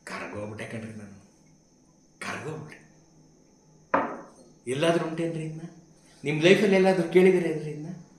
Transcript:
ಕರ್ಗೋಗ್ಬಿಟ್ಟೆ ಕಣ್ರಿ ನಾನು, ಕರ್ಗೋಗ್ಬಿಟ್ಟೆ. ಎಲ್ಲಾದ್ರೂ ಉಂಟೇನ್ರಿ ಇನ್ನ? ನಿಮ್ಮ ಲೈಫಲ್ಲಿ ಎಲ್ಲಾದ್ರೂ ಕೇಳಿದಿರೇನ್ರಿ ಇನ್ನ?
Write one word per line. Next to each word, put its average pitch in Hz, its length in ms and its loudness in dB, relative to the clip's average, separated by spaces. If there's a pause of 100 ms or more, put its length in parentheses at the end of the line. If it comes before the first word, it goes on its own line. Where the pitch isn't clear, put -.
ಕರ್ಗೋಗ್ಬಿಟ್ಟೆ 104 600 -12
ಕಣ್ರಿ 110 280 -12
ನಾನು, 101 300 -18 (960)
ಕರ್ಗೋಗ್ಬಿಟ್ಟೆ. - 720 -12 (1800)
ಎಲ್ಲಾದ್ರೂ 165 380 0
ಉಂಟೇನ್ರಿ 165 380 -6
ಇನ್ನ? 160 180 -10 (640)
ನಿಮ್ಮ 151 180 -2
ಲೈಫಲ್ಲಿ 196 340 6
ಎಲ್ಲಾದ್ರೂ 185 340 4
ಕೇಳಿದಿರೇನ್ರಿ 170 640 4
ಇನ್ನ? 151 220 -10 (260)